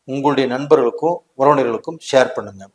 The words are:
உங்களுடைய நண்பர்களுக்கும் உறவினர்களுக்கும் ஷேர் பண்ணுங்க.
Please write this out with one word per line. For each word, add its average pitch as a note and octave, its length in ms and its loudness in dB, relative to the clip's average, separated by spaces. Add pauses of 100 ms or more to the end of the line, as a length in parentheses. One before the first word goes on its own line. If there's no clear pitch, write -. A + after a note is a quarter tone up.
(140)
உங்களுடைய C#3 320 -2 (100)
நண்பர்களுக்கும் D3 600 0 (240)
உறவினர்களுக்கும் C3+ 600 2 (100)
ஷேர் B2+ 260 2
பண்ணுங்க. G2+ 280 -12 (120)